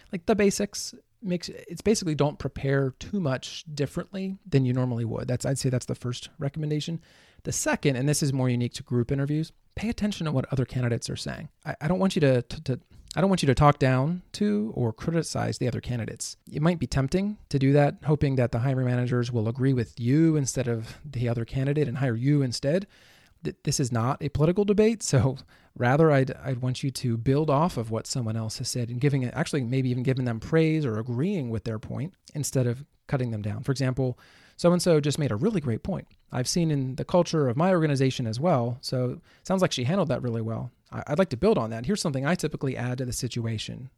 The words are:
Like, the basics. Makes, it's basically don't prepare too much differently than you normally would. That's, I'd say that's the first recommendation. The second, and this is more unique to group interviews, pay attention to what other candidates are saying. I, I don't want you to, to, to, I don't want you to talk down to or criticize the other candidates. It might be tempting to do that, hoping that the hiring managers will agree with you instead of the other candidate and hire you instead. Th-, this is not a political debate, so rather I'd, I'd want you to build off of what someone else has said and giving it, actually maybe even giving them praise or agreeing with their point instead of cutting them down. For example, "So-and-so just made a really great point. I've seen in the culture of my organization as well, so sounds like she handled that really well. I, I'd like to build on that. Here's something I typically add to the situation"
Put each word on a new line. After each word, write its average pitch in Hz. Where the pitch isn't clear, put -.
Like, 185
the 220
basics. -
Makes, 180
it's -
basically 196
don't 143
prepare 139
too -
much 131
differently 190
than 135
you 123
normally 123
would. 113
That's, 127
I'd 131
say 131
that's 123
the 123
first -
recommendation. 151
The -
second, 156
and 131
this 151
is 139
more 131
unique 120
to -
group 120
interviews, 147
pay 208
attention 202
to 151
what 131
other 127
candidates 120
are -
saying. 139
I, 156
I 151
don't 185
want 190
you 180
to, 131
to, -
to, 123
I 151
don't 196
want 180
you 156
to 127
talk 147
down 139
to 208
or 117
criticize 127
the 131
other 127
candidates. -
It 131
might 170
be -
tempting 185
to 139
do 135
that, 143
hoping 143
that 120
the 117
hiring 131
managers 123
will 113
agree 127
with 120
you 151
instead 127
of 113
the 123
other 117
candidate 139
and 117
hire 123
you 139
instead. 139
Th-, 185
this 143
is 123
not 120
a 147
political 175
debate, 214
so 131
rather 143
I'd, 135
I'd 127
want 127
you 139
to 117
build 139
off 151
of 113
what 110
someone 113
else 113
has 127
said 120
and 120
giving 139
it, 123
actually 147
maybe 127
even 123
giving 127
them 113
praise 160
or 107
agreeing 127
with 110
their 110
point 120
instead 135
of 120
cutting 127
them 107
down. 104
For 139
example, 127
"So-and-so 175
just 143
made 143
a 104
really 180
great 123
point. 170
I've 127
seen 165
in 131
the -
culture 165
of 120
my 185
organization 139
as 113
well, 127
so 127
sounds 190
like 180
she 123
handled 160
that 127
really 117
well. 113
I, 113
I'd 147
like 190
to 120
build 196
on 113
that. 113
Here's 202
something 135
I 170
typically 147
add 123
to 131
the 123
situation" 117